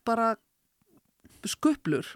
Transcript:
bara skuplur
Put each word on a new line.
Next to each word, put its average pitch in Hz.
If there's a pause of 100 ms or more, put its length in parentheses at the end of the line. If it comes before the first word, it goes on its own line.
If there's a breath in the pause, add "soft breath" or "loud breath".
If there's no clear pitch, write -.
bara 226 (1120)
skuplur 160